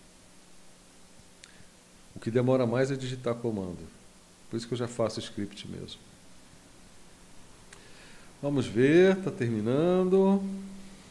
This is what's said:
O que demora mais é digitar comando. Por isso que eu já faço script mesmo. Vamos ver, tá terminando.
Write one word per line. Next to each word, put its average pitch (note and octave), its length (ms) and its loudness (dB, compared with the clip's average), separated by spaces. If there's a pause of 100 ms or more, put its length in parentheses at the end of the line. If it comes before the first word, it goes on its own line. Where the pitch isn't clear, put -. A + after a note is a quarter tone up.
(2250)
O - 60 -14
que A#2 100 -6
demora B2 340 2
mais B2+ 240 0
é C#3+ 60 -4
digitar B2+ 400 -4
comando. F#2+ 440 -4 (720)
Por A2+ 60 -6
isso A#2 100 -6
que - 100 -8
eu - 20 -2
já A#2+ 100 -4
faço A2+ 320 -4
script - 480 -10
mesmo. F2+ 320 -12 (2500)
Vamos C#3 240 0
ver, D3+ 520 6
tá F#3+ 120 -4
terminando. F3+ 1120 2 (680)